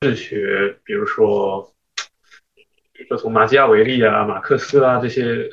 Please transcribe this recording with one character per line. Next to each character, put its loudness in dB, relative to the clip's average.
是 0
学， -4
比 -16
如 -4
说， -2
比 -20
如 -20
说 -6
从 -6
马 2
基 2
雅 4
维 6
利 0
啊、 2
马 -6
克 0
思 2
啊 2
这 -2
些 -4